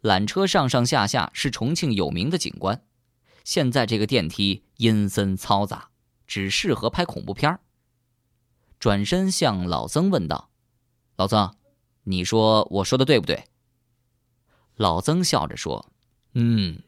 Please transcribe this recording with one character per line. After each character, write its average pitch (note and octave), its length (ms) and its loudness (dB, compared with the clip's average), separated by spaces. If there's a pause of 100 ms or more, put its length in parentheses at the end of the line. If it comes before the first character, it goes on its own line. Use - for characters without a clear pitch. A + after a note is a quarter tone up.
缆 G#2 240 2
车 F#3+ 180 0
上 D#3+ 240 2
上 A#2+ 160 2
下 A#2 220 2
下 A2 260 -2
是 - 160 -4
重 A#2+ 240 -4
庆 D3+ 200 -2
有 F2 180 -2
名 G#2 180 -2
的 F3 80 -2
景 - 220 -6
观。 G2+ 240 -4 (600)
现 C3+ 280 0
在 A#2+ 160 2
这 A2 100 0
个 G#2 80 2
电 G2+ 240 0
梯 G2 360 -4 (120)
阴 G#2+ 320 4
森 G2 260 0
嘈 G2+ 300 -2
杂， - 240 -12 (380)
只 G2 240 -4
适 D#3+ 240 0
合 A2 160 -2
拍 F3+ 120 -2
恐 - 220 -8
怖 - 80 -8
片 - 160 0
儿。” F3+ 100 -4 (1200)
转 G2+ 240 2
身 F#3+ 280 0
向 G2+ 340 0
老 D2+ 220 -2
曾 F3 240 2
问 G#2 160 0
道 D2 220 -6 (680)
：“老 F#2+ 100 0
曾， G2+ 280 2 (480)
你 F#2 200 -2
说 A2 460 4
我 G2 140 -2
说 C3 140 0
的 C3 80 4
对 C3 140 4
不 D#2 60 -4
对？” - 200 -4 (1300)
老 F#2 240 2
曾 E3+ 220 0
笑 D#2 240 0
着 - 100 -12
说 - 340 -10 (420)
：“嗯 A2 540 0